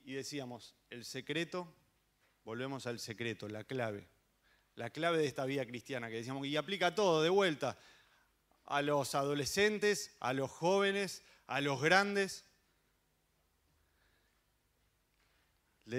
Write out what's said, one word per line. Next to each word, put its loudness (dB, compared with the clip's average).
y -12
decíamos, -8
el -12
secreto, -6
volvemos -6
al -4
secreto, -6
la -10
clave. -4
La -8
clave 0
de 4
esta -2
vida -2
cristiana, -6
que -6
decíamos, -6
y -2
aplica 0
todo 6
de 4
vuelta, 2
a 2
los 2
adolescentes, 2
a 0
los -2
jóvenes, 2
a -2
los 0
grandes. 4
Le -4